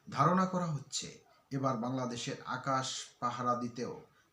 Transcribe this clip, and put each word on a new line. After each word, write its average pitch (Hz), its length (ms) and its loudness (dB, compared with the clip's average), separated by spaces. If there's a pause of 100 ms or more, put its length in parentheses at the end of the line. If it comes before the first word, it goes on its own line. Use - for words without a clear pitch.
(100)
ধারণা 180 360 6
করা 175 200 0
হচ্ছে, - 520 -4 (320)
এবার 131 260 2
বাংলাদেশের 120 600 -2 (100)
আকাশ 131 580 -2 (160)
পাহারা 120 360 2
দিতেও 120 500 -4 (260)